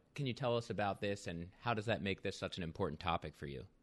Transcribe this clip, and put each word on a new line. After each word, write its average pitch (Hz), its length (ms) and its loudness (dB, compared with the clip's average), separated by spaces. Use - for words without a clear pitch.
can 143 140 -2
you 120 60 0
tell 120 240 2
us 117 120 -2
about 101 320 0
this, 101 240 0
and 87 240 -4
how 120 120 0
does 107 120 0
that 101 180 2
make 95 180 0
this - 160 -2
such - 200 -2
an 95 60 -2
important 82 360 0
topic 82 360 2
for 78 120 -8
you? 67 180 -8